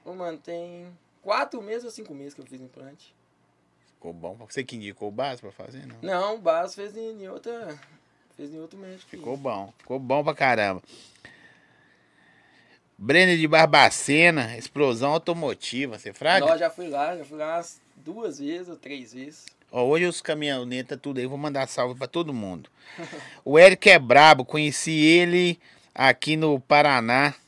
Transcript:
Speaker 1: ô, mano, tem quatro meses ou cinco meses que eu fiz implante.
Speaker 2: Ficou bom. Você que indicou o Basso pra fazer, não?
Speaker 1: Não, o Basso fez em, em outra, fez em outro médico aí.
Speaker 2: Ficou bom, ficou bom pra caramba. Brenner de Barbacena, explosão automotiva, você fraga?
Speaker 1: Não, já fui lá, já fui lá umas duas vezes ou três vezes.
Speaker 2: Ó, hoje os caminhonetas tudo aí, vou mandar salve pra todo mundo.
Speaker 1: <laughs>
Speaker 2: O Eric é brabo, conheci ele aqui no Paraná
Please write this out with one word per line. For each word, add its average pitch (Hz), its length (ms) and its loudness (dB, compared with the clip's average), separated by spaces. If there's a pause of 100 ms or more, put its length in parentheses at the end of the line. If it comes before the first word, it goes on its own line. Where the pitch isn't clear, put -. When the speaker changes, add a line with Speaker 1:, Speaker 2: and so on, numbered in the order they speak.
Speaker 1:
ô, 175 100 -18
mano, 175 240 -12
tem 175 500 -16 (340)
quatro 247 400 -6
meses 226 240 -12
ou 233 60 -18
cinco 214 220 -20
meses 139 200 -18
que - 80 -20
eu 131 40 -20
fiz 127 160 -20
implante. 135 520 -20 (800)
Speaker 2:
Ficou 85 200 -18
bom. 85 220 -16 (140)
Você 135 140 -10
que 123 120 -16
indicou 101 340 -12
o - 20 -16
Basso 127 300 -10
pra 101 100 -20
fazer, 123 340 -20
não? 120 160 -20
Speaker 1:
Não, 190 340 -6
o - 20 -14
Basso 175 380 -4
fez 202 220 -16
em, 220 260 -14
em 190 40 -18
outra, 202 520 -16 (560)
fez 147 180 -18
em 160 60 -18
outro 160 200 -20
médico 185 320 -20
aí. - 80 -20
Speaker 2:
Ficou 135 180 -12
bom, 110 400 -10
ficou 131 220 -12
bom 135 240 -2
pra 156 100 -4
caramba. 107 480 0 (2250)
Brenner 170 400 2
de 160 100 -2
Barbacena, 147 1080 4
explosão 135 540 -2
automotiva, 143 880 -6
você 101 140 -14
fraga? 165 320 0
Speaker 1:
Não, 160 120 2
já 165 120 -4
fui 175 180 -14
lá, 151 300 -6
já 151 80 -16
fui 147 120 -20
lá 156 200 -8
umas - 240 -14 (160)
duas 156 420 -14
vezes 170 300 -12
ou 160 80 -20
três 131 360 -18
vezes. 135 320 -20 (260)
Speaker 2:
Ó, 123 120 -4
hoje 156 220 0
os 170 160 -6
caminhonetas 135 800 -8
tudo 139 180 -8
aí, 123 60 -6
vou 135 120 -10
mandar 139 300 -6
salve 123 280 -6
pra 131 120 -12
todo 165 260 -6
mundo. 92 360 -10 (280)
Speaker 1:
<laughs> - 460 -18
Speaker 2:
O 143 160 4
Eric 190 300 10
é 180 100 10
brabo, 135 460 8
conheci 151 460 -4
ele 175 680 2 (340)
aqui 135 440 0
no 156 220 0
Paraná 139 760 2 (140)